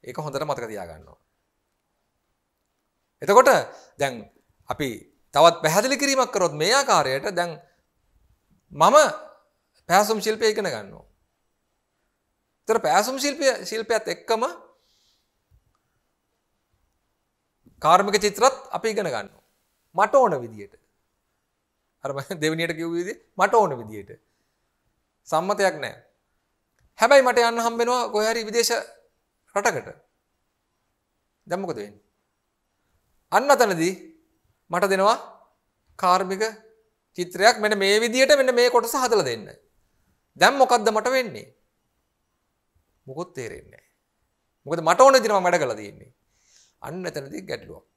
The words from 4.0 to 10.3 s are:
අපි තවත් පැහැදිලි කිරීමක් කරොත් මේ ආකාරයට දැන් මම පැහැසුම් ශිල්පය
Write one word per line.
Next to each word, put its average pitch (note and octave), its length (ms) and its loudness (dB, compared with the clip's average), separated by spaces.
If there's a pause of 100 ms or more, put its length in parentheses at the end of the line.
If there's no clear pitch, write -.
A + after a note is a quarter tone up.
අපි C#3+ 180 -6 (460)
තවත් E3 260 6
පැහැදිලි G#3+ 360 0
කිරීමක් C4+ 360 0
කරොත් F3+ 200 0
මේ D#3 220 -2
ආකාරයට E3+ 600 0
දැන් F3 160 -4 (1200)
මම E3+ 240 4 (920)
පැහැසුම් G3+ 320 2
ශිල්පය A3 280 -2